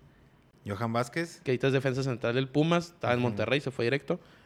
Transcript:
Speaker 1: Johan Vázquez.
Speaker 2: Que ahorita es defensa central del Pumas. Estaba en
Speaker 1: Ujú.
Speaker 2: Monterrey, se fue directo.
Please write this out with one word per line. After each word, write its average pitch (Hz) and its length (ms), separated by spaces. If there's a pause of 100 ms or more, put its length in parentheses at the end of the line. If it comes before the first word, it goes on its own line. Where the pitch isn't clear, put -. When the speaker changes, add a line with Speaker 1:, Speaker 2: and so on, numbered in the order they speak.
(680)
Speaker 1:
Johan 110 260
Vázquez. 147 500
Speaker 2:
Que 135 80
ahorita 127 160
es 131 60
defensa 135 300
central 120 320
del 135 120
Pumas. 165 420
Estaba 120 240
en 123 60
Speaker 1:
Ujú. 123 100
Speaker 2:
Monterrey, 110 300
se 135 120
fue 120 140
directo. 143 340 (260)